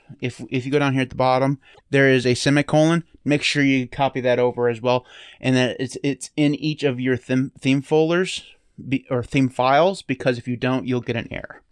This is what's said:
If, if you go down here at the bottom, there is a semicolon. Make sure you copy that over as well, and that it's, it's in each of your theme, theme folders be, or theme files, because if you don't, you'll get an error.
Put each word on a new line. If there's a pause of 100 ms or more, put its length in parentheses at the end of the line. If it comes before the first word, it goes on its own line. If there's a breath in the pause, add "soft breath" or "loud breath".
(220 loud breath)
If,
if
you
go
down
here
at
the
bottom, (300 soft breath)
there
is
a
semicolon. (200)
Make
sure
you
copy
that
over
as
well, (340 loud breath)
and
that
it's,
it's
in
each
of
your
theme,
theme
folders (460)
be,
or
theme
files,
because
if
you
don't,
you'll
get
an
error. (100)